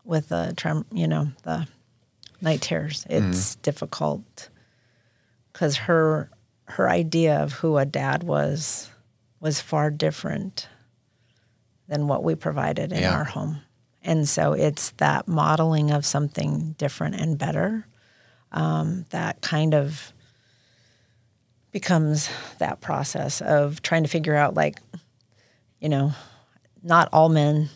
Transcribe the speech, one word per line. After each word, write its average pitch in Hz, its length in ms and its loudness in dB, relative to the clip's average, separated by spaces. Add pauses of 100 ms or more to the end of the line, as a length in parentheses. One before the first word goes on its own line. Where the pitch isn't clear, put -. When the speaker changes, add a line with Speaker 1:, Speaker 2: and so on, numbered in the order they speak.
Speaker 1:
with 156 240 -2
the - 260 -2
trem-, 156 380 -2
you 165 140 0
know, 151 240 0 (120)
the 160 240 -4 (760)
night 160 200 -2
terrors, 156 480 -4
Speaker 2:
Mm-hmm. - 220 2
Speaker 1:
it's - 240 2
difficult - 960 -6 (1040)
'cause 147 240 0
her, 160 520 2 (360)
her - 240 0
idea 165 500 2
of 147 140 -2
who 156 240 0
a 135 80 2
dad 139 380 -2
was, 147 680 -2 (500)
was 156 200 -2
far 151 320 0
different 151 760 -4 (1200)
than 147 200 -2
what 139 160 0
we 160 120 2
provided 151 560 -2
in 180 100 -2
Speaker 2:
Yeah. 180 140 2
Speaker 1:
our 147 100 0
home. - 360 -6 (420)
And 160 260 2
so - 240 2
it's 147 440 2
that 147 300 2
modeling 156 640 2
of 143 140 0
something 151 720 -2
different - 380 -4
and 156 220 0
better, 170 480 -2 (680)
um, 156 580 -2
that 165 320 -6
kind 156 320 0
of 143 400 0 (1600)
becomes 151 580 2 (280)
that - 240 -4
process 143 600 -4
of 147 400 0
trying 165 220 0
to 147 60 0
figure 156 260 0
out, 147 200 2
like, 151 240 0 (1000)
you 156 100 -4
know, 143 240 2 (680)
not 170 300 4
all 160 180 8
men 151 460 4